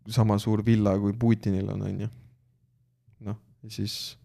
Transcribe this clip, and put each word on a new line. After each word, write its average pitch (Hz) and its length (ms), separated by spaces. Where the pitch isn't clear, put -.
sama 110 320
suur 107 240
villa, 107 320
kui 101 180
Putinil 107 560
on, 101 140
on 98 180
ju. 107 80
Noh, 107 180
ja 113 120
siis 107 260